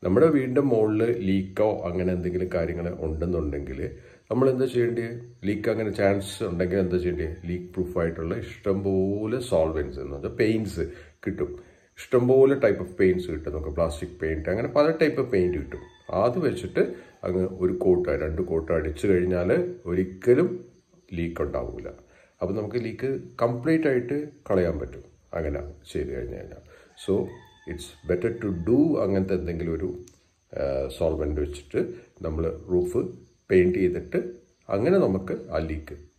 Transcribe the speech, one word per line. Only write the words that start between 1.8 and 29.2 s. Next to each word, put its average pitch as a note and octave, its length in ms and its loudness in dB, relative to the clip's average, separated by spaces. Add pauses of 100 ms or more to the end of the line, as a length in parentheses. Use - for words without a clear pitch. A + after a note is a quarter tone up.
അങ്ങനെ F2+ 280 0
എന്തെങ്കിലും F2+ 400 -2
കാര്യങ്ങൾ E2+ 460 -2
ഉണ്ടെന്നുണ്ടെങ്കിൽ D2+ 880 -4 (420)
നമ്മൾ C3 180 4
എന്താ B2+ 160 2
ചെയ്യേണ്ടത്? A#2 680 -2 (100)
ലീക്ക് G#2+ 260 0
അങ്ങനെ A2 200 0
ചാൻസ് G2 540 0
ഉണ്ടെങ്കിൽ F2+ 340 0
എന്താ F2+ 200 2
ചെയ്യേണ്ടത്? E2+ 480 -2
ലീക്ക് F2 280 -6
പ്രൂഫ് F2+ 240 -4
ആയിട്ടുള്ള E2 380 -2
ഇഷ്ടംപോലെ G2 1040 -2
സോൾവെന്റ്സ് D#2+ 600 0
എന്ന് C2+ 140 -8
പറഞ്ഞാൽ D#2 160 -8
പെയിന്റ്സ് G#2+ 500 0 (480)
കിട്ടും. - 360 -6 (140)
ഇഷ്ടംപോലെ C3 800 4
type G2 240 2
of F2+ 60 -6
paints F2+ 460 2
കിട്ടും. D2 220 -6
നമുക്ക് D#2 160 -4
പ്ലാസ്റ്റിക് E2 520 -2
പെയിന്റ് D#2+ 280 -2
അങ്ങനെ A2+ 180 0
പല D3 180 4
type D#3+ 300 2
of - 100 0
paint F2+ 320 2
കിട്ടും. - 220 -8 (300)
അത് A2+ 300 2
വെച്ചിട്ട് - 540 0 (300)
അങ്ങ് F#2 280 0
ഒരു F2+ 220 0
കോട്ട്, F2+ 360 4
രണ്ട് D#2 320 -2
കോട്ട് E2 300 -2
അടിച്ചു D#2 360 -2
കഴിഞ്ഞാല് F#2 680 2 (120)
ഒരിക്കലും - 800 2 (480)
ലീക്ക് E2+ 280 -4
ഉണ്ടാവൂല. C#2 460 -6 (540)
അപ്പൊ F#2 140 -2
നമുക്ക് G#2 200 -4
ലീക്ക് B2 440 -4 (220)
കംപ്ലീറ്റ് C3+ 460 2
ആയിട്ട് C3+ 420 0 (220)
കളയാൻ F2 280 2
പറ്റും - 240 -10 (300)
അങ്ങനെ D2 260 -4 (340)
ചെയ്ത് C#2 220 -4
കഴിഞ്ഞ് A#1+ 200 -8
കഴിഞ്ഞാൽ. - 240 -14 (500)
So G2 180 2 (460)
it's - 400 -6
better F2+ 320 -2
to F2 240 -2
do C#3+ 280 6
അങ്ങനത്തെ G2 380 0